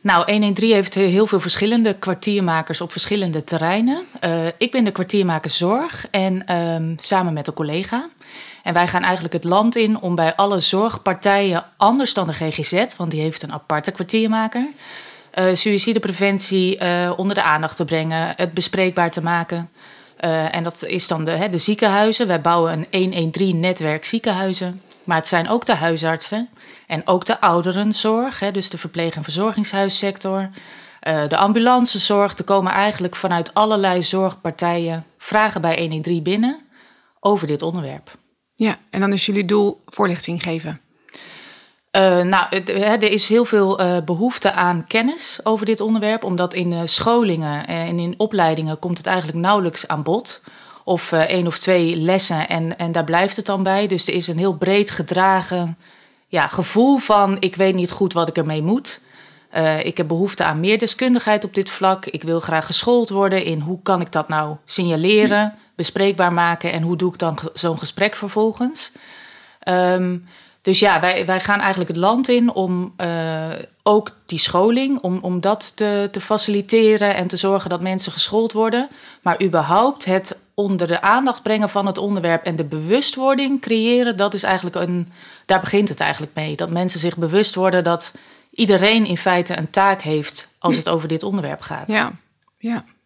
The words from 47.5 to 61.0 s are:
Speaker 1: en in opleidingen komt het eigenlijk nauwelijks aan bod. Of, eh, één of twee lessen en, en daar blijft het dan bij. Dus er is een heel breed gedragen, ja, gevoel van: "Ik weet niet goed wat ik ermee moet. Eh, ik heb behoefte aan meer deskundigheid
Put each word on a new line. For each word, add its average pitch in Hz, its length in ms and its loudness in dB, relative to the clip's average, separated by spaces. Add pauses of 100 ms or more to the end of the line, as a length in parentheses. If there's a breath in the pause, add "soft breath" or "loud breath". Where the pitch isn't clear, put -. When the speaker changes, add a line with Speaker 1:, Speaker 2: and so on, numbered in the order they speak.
Speaker 1:
en 165 320 -4
in 170 180 -4
opleidingen 160 600 0
komt 175 200 -4
het - 80 -8
eigenlijk 170 320 -2
nauwelijks 185 500 0
aan 151 140 -4
bod. 180 380 -4 (440 loud breath)
Of, 175 280 -2
eh, 165 80 4
één 170 260 2
of 160 120 -4
twee 170 380 2
lessen 165 520 2
en, 165 300 -2
en 170 140 -4
daar 165 120 0
blijft 175 320 2
het 220 100 -6
dan 196 160 -2
bij. 196 240 2
Dus 185 220 -2
er - 60 -2
is 175 140 -2
een 160 100 -2
heel 190 160 0
breed 196 360 2
gedragen, 180 880 0 (480 soft breath)
ja, 156 220 0
gevoel 240 480 2
van: 202 440 4
"Ik 185 160 -2
weet 190 180 2
niet 180 160 0
goed 185 220 -2
wat 170 160 0
ik 165 80 -6
ermee 156 260 -2
moet. 214 380 -2 (500 loud breath)
Eh, 156 340 0
ik 160 120 -4
heb 165 120 -2
behoefte 170 360 -2
aan 156 160 0
meer 202 180 2
deskundigheid 220 680 2